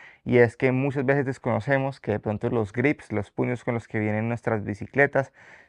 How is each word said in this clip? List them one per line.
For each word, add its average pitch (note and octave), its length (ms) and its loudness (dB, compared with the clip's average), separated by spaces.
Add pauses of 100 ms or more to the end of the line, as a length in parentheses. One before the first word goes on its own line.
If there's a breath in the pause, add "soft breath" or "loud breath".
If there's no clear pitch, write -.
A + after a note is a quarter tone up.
(240 soft breath)
Y B2 140 4
es A#2+ 180 4
que C3 160 0
muchas C3+ 340 -2
veces C#3 180 2
desconocemos C3 760 -2
que - 100 -6
de G#2+ 80 0
pronto A2 320 -4
los A2 220 -2
grips, C3 400 2
los G#2 180 -4
puños B2 320 -4
con B2 120 -2
los A#2 120 -6
que A2 140 -4
vienen G#2+ 280 0
nuestras A2+ 360 -2
bicicletas, C3 680 -2 (360 soft breath)